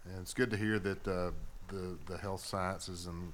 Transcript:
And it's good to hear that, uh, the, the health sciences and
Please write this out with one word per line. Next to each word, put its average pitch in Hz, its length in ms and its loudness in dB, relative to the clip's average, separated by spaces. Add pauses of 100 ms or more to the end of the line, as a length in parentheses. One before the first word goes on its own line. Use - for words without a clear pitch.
And 92 160 -6
it's 90 140 -6
good 127 160 4
to 107 80 2
hear 107 220 4
that, 95 280 0
uh, 90 240 2 (380)
the, 92 280 -4 (100)
the 90 100 -4
health 95 260 -2
sciences 92 640 0
and 87 280 -4